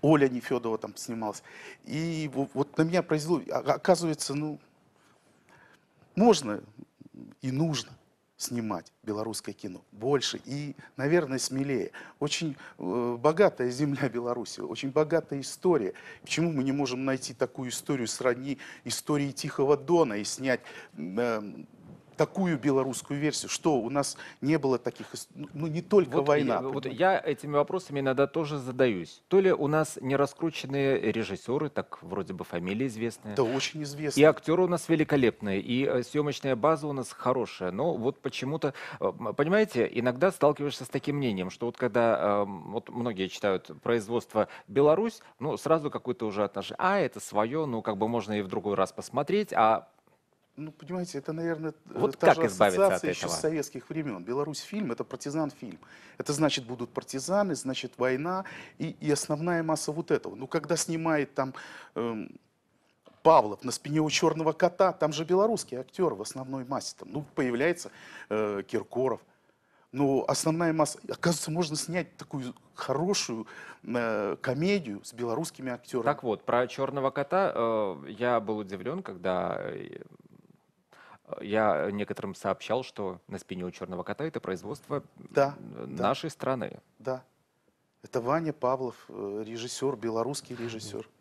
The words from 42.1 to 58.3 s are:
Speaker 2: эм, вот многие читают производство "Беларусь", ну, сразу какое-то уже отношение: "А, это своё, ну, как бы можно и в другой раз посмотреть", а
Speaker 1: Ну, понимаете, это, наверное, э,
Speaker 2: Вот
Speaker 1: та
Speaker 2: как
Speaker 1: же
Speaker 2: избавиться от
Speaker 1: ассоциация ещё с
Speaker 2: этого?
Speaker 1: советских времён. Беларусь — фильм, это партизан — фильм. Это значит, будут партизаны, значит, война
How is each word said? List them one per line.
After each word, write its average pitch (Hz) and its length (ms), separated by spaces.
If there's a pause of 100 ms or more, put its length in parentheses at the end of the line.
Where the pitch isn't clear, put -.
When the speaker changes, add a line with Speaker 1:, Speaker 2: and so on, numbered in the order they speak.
Speaker 2:
эм, 98 320
вот - 160
многие 117 400
читают 95 420 (100)
производство 110 680 (180)
"Беларусь", 151 540 (180)
ну, 135 160
сразу 147 340
какое-то 117 380
уже 104 160
отношение: - 360
"А, 196 200
это 127 220
своё, 117 440
ну, 117 160
как 107 140
бы 110 140
можно 107 240
и 104 80
в 98 80
другой 101 260
раз 95 160
посмотреть", 156 640
а - 340 (720)
Speaker 1:
Ну, 156 140
понимаете, 175 460
это, 147 120
наверное, 160 400
э, - 20 (260)
Speaker 2:
Вот - 180
Speaker 1:
та 170 100
Speaker 2:
как 143 80
Speaker 1:
же - 120
Speaker 2:
избавиться 92 400
от 98 40
Speaker 1:
ассоциация 92 200
ещё 87 160
с - 40
Speaker 2:
этого? - 100
Speaker 1:
советских 156 480
времён. 139 360
Беларусь — 143 340
фильм, 196 320
это 117 140
партизан — 147 460
фильм. 107 280 (380)
Это - 160
значит, 139 320
будут 120 240
партизаны, 170 640
значит, 127 420
война 156 460 (340)